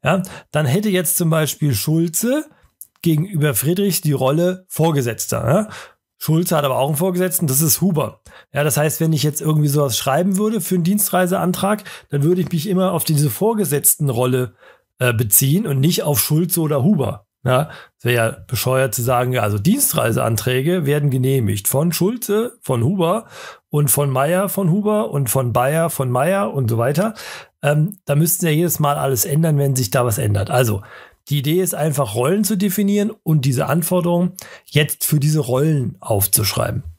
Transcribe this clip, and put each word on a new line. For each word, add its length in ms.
Ja, 180
dann 160
hätte 240
jetzt 260
zum 140
Beispiel 440
Schulze 680
gegenüber 540
Friedrichs 480
die 100
Rolle 560
Vorgesetzter. 800
Ja? 200
Schulze 400
hat 60
aber 120
auch 120
einen 100
Vorgesetzten, 480
das 160
ist 180
Huber. 400
Ja, 120
das 120
heißt, 240
wenn 140
ich 80
jetzt 180
irgendwie 280
sowas 280
schreiben 400
würde 240
für 140
einen 100
Dienstreiseantrag, 1000
dann 120
würde 200
ich 100
mich 160
immer 240
auf 120
diese 260
Vorgesetztenrolle, 1200
äh, 160
beziehen 520
und 140
nicht 220
auf 180
Schulze 400
oder 240
Huber. 420
Ja, 260
es 60
wäre 100
ja 220
bescheuert 480
zu 80
sagen, 300
ja, 100
also 160
Dienstreiseanträge 1300
werden 240
genehmigt 560
von 240
Schulze, 720
von 240
Huber 420
und 220
von 200
Meier, 380
von 220
Huber 400
und 180
von 240
Bayer, 380
von 180
Meier 460
und 160
so 80
weiter. 360
Ähm, 440
da 100
müssten 320
ja 60
jedes 260
Mal 160
alles 300
ändern, 340
wenn 160
sich 160
da 140
was 140
ändert. 340
Also 300
die 80
Idee 220
ist 140
einfach, 400
Rollen 300
zu 120
definieren 540
und 200
diese 220
Anforderungen 680
jetzt 380
für 140
diese 220
Rollen 580
aufzuschreiben. 840